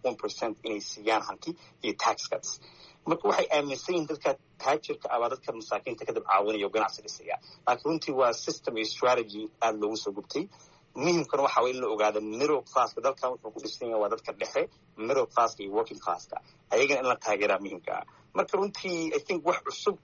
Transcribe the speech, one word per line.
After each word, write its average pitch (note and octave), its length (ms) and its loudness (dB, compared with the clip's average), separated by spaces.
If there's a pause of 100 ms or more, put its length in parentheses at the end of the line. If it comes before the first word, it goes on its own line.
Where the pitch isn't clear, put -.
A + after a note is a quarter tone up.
one B2 120 0
percent G#2+ 480 -4
inay A2 160 -4
siiyaan G#2+ 420 -2
hanti F#2+ 300 -8 (320)
iyo G#2+ 100 0
tax - 360 0
cuts. - 300 -6 (460)
Marka E3+ 220 0
waxay F#3 240 4
aaminsan C#3+ 440 0
yihiin D#3 120 0
dadka D3+ 240 0 (260)
taajirka D3 540 -2
ah B2 80 2
baa A#2 100 2
dadka B2+ 220 -6
masaakiinta A2+ 560 -6
kadib A2 160 -2
caawinaya G2+ 420 4
oo G2 60 0
ganacsi G#2 320 0
dhisaya. - 320 -8 (320)
Laakiin B2 240 2
runtii D#3+ 240 -2
waa B2 180 6
system B2 440 -6
iyo A2 80 0
strategy A2+ 560 2 (200)
aad A2+ 200 4
loogu G#2+ 160 0
soo G#2 140 -6
gubtay. C#3 360 -4 (480)
Muhiimkana D3+ 480 2
waxa B2+ 180 4
waaye B2+ 140 2
in B2+ 60 -6
la A#2 60 0
ogaado G#2+ 340 2
middle B2 420 0
class-ka A#2 400 0
dalkan C3 280 0
wuxuu A2+ 220 -10
ku A2+ 60 -12
dhisan A2 300 -8
yahay A2 120 0
waa G2+ 80 2
dadka - 220 -4
dhexe, - 300 -2 (360)
middle A#2+ 300 2
class-ka A2+ 360 2
iyo G2 120 -8
working A2 240 -2
class-ka. - 380 -6 (340)
Ayagana C3+ 320 4
in B2+ 40 0
la A#2+ 80 4
taageeraa G2+ 440 2
muhiimka F#2+ 400 -8
ah. - 60 -8 (300)
Marka F#3+ 220 0
runtii, E3 580 -2
I C#3+ 40 0
think D#3 260 -4
wax F3 180 2
cusub - 400 -2